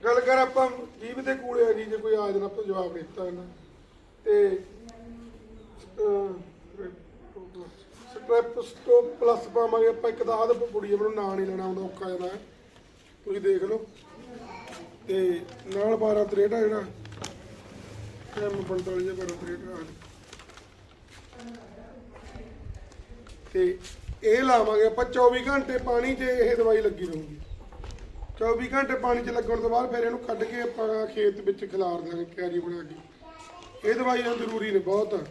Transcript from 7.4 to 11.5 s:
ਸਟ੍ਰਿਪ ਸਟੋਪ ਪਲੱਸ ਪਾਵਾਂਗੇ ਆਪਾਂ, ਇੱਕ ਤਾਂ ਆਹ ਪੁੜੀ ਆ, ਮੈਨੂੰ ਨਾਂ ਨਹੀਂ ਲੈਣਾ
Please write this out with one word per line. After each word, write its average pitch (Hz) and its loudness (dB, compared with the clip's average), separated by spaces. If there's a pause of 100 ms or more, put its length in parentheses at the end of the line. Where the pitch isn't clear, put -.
ਸਟ੍ਰਿਪ 233 2
ਸਟੋਪ - 4
ਪਲੱਸ - 4
ਪਾਵਾਂਗੇ 226 4
ਆਪਾਂ, 226 2
ਇੱਕ 226 -4
ਤਾਂ 226 0
ਆਹ 220 2
ਪੁੜੀ 208 0
ਆ, 202 4
ਮੈਨੂੰ 214 0
ਨਾਂ 196 -2
ਨਹੀਂ 190 0
ਲੈਣਾ 190 -4